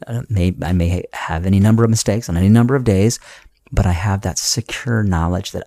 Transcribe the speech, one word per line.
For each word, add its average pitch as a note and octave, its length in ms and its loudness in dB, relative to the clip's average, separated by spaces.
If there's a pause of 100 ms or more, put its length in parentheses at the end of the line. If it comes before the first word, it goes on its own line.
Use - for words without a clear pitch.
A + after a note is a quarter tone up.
uh, A#2+ 220 -6
may, F#2 340 0
I E2+ 100 -2
may E2+ 180 2
ha-, F2+ 220 -4
have E2+ 340 -6
any G2 140 4
number A2 240 4
of A2+ 60 2
mistakes A2+ 380 -2
on E2+ 80 -2
any F#2 120 4
number A#2+ 280 6
of B2+ 80 -2
days, G#2+ 340 2 (540)
but - 140 0
I F2+ 60 2
have G2 300 -2
that F#2 160 -6
secure - 640 -4
knowledge F2+ 500 -2
that - 140 -10